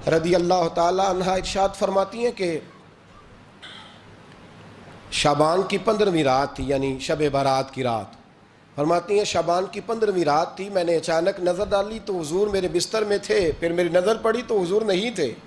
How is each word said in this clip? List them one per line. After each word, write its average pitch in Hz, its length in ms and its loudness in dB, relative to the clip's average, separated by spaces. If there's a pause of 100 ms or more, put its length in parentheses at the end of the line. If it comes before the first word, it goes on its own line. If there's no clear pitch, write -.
रदी 165 260 2
अल्लाह 175 400 2
ताला 180 320 2
अन्हा 185 320 0
इरशाद 190 360 -2
फरमाती 190 500 -2
हैं 240 100 0
कि 175 280 -4 (2500)
शाबान 156 500 2
की 190 160 -2
पन्द्रहवीं 196 440 2
रात 135 360 2
थी, 135 120 -4
यानी 135 300 -2
शब 151 300 0
बारात 135 400 0
की 131 120 -6
रात, 113 280 -4 (640)
फरमाती 170 420 0
हैं 208 80 2
शाबान 175 420 0
की 202 140 -10
पन्द्रहवीं 208 440 0
रात 156 340 2
थी, 196 100 -8
मैंने 175 260 2
अचानक 170 460 0
नज़र 180 260 0
डाली 208 340 0
तो 202 120 -6
हुजूर 180 360 0
मेरे 190 200 0
बिस्तर 180 360 0
में 202 140 2
थे, 202 340 2
फिर 170 200 -2
मेरी 175 160 2
नज़र 180 280 4
पड़ी 220 260 0
तो 226 160 0
हुजूर 190 260 0
नहीं 202 280 0
थे। 143 200 -2 (140)